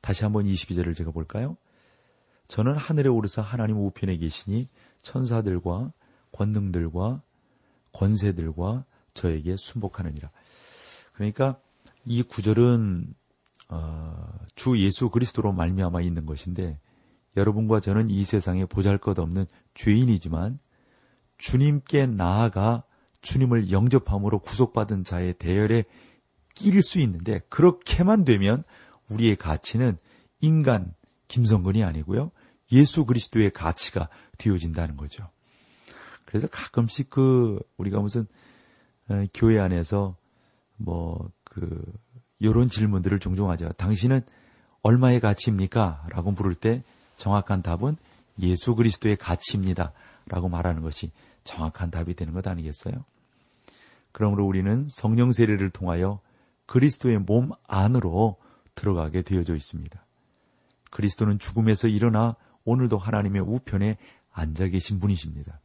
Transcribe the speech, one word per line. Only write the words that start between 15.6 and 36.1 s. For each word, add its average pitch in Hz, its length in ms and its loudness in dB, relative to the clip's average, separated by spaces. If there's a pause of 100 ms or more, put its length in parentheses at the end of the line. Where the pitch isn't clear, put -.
있는 82 260 -4
것인데, 82 520 -8 (580)
여러분과 107 440 2
저는 107 280 2
이 98 160 2
세상에 95 400 0
보잘것없는 95 840 0 (280)
죄인이지만 104 840 2 (800)
주님께 139 680 2
나아가 104 800 0 (360)
주님을 120 500 0
영접함으로 104 680 2
구속받은 107 680 -2
자의 90 300 -4
대열에 104 500 0 (680)
끼일 202 280 4
수 - 180 0
있는데, 101 480 -2
그렇게만 180 760 4
되면 110 400 2 (460)
우리의 107 260 2
가치는 92 640 -2 (420)
인간 135 540 2 (340)
김성근이 107 560 2
아니고요, 90 460 -4 (420)
예수 143 320 6
그리스도의 110 460 0
가치가 - 580 -4 (300)
되어진다는 82 580 -2
거죠. 73 320 -14 (960)